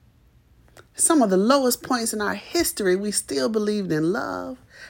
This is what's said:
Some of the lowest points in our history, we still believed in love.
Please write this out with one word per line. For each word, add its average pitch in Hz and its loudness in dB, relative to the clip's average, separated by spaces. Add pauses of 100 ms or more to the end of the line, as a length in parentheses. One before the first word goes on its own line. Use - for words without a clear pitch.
(960)
Some 320 4
of 220 2
the 185 2
lowest 247 2
points 233 -2
in 214 -4
our 196 -2
history, 202 0
we 208 -2
still 262 -2
believed 208 -2
in 156 0
love. 262 -6 (320)